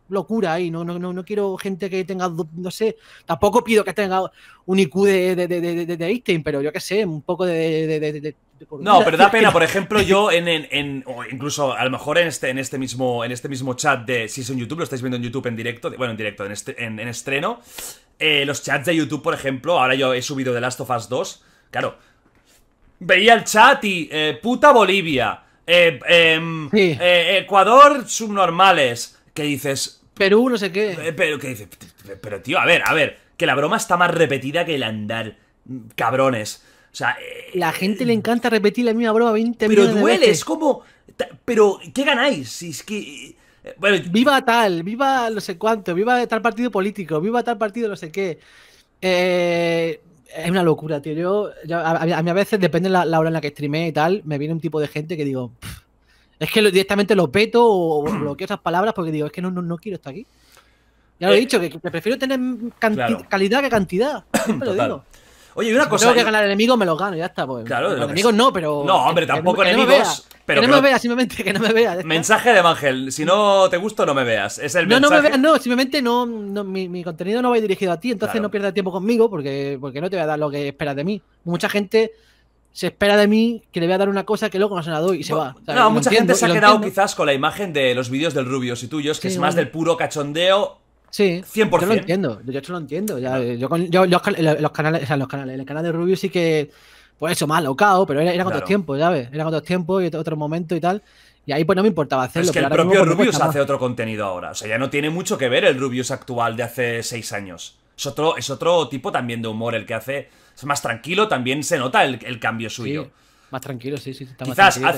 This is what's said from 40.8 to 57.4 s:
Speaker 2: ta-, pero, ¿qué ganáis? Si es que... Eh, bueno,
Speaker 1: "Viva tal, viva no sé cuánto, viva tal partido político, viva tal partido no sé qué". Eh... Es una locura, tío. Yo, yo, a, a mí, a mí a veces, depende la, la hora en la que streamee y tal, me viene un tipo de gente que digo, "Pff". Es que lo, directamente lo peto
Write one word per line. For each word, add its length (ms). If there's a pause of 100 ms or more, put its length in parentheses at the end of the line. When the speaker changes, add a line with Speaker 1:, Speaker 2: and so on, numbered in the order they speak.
Speaker 2:
ta-, 140 (160)
pero, 340 (140)
¿qué 100
ganáis? 460
Si 220
es 120
que... 520 (280)
Eh, 140
bueno, 200 (140)
Speaker 1:
"Viva 320
tal, 400
viva 460
no 100
sé 180
cuánto, 380
viva 320
tal 140
partido 280
político, 520
viva 220
tal 140
partido 320
no 60
sé 160
qué". 280 (640)
Eh... 1000 (340)
Es 140
una 140
locura, 380
tío. 120
Yo, 360 (160)
yo, 120
a, 140
a 140
mí, 60
a 100
mí 80
a 40
veces, 260
depende 300
la, 160
la 140
hora 100
en 40
la 80
que 80
streamee 380
y 40
tal, 340
me 120
viene 160
un 60
tipo 200
de 80
gente 300
que 80
digo, 340
"Pff". 200 (600)
Es 120
que 100
lo, 100
directamente 440
lo 160
peto 340